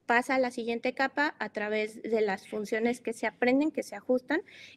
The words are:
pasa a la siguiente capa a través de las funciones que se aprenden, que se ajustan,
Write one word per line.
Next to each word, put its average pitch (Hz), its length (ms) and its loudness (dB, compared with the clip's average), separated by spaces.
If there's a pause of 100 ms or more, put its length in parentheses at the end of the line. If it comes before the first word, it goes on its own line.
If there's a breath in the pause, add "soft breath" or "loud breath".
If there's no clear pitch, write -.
pasa 247 300 4
a 262 40 4
la 247 120 2
siguiente 233 420 -2
capa 285 460 0
a 214 120 -6
través 214 520 -4
de 220 180 2
las 196 260 0
funciones 220 540 -2
que 226 100 -4
se 226 140 -6
aprenden, 262 460 2
que - 100 -6
se - 140 -10
ajustan, 254 480 0 (340 loud breath)